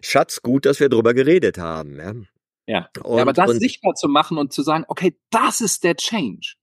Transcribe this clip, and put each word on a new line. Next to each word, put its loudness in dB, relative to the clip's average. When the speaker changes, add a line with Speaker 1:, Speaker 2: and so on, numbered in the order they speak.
Speaker 1:
Schatz, 0
gut, 2
dass 2
wir 4
drüber 4
geredet 2
haben, -8
ja. -12
Speaker 2:
Ja. -4
Speaker 1:
Und, -
Speaker 2:
Ja, 2
aber 2
das 4
Speaker 1:
und 0
Speaker 2:
sichtbar -2
zu -2
machen 0
und -4
zu -4
sagen, -2
„Okay, -2
das 0
ist -2
der 2
Change. -6